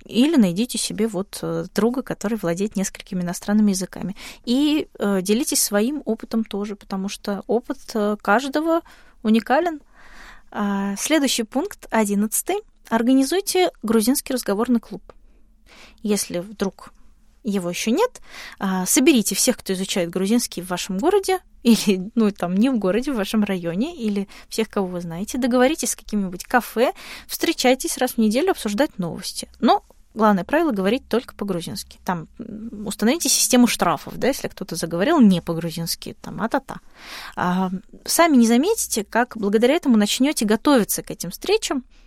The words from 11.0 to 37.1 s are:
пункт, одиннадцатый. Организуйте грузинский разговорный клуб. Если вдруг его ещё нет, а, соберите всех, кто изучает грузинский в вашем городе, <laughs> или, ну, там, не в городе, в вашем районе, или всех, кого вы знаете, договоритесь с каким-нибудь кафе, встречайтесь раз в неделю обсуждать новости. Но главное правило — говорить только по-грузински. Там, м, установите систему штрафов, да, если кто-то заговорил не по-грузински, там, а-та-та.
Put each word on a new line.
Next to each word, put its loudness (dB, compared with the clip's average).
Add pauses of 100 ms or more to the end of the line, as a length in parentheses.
пункт, -6
одиннадцатый. 0 (320)
Организуйте 2 (140)
грузинский 2
разговорный 0
клуб. -12 (960)
Если -2
вдруг -6 (520)
его -2
ещё -2
нет, 0 (360)
а, -2
соберите 4
всех, 2
кто -6
изучает -2
грузинский -2
в -12
вашем -6
городе, 2 (120)
<laughs> -16
или, 2
ну, 2
там, -4
не 4
в 0
городе, 0
в -2
вашем 0
районе, -2
или -4 (220)
всех, -4
кого -2
вы -8
знаете, -8
договоритесь 2
с -8
каким-нибудь -6
кафе, 0 (340)
встречайтесь 0
раз 0
в -12
неделю 2
обсуждать -2
новости. -8 (120)
Но 4 (320)
главное 4
правило — 2
говорить 0
только -2
по-грузински. -8
Там, -6 (120)
м, -12
установите 0
систему 4
штрафов, -2
да, 0
если -4
кто-то -10
заговорил 2
не 8
по-грузински, -6
там, -10
а-та-та. -4 (580)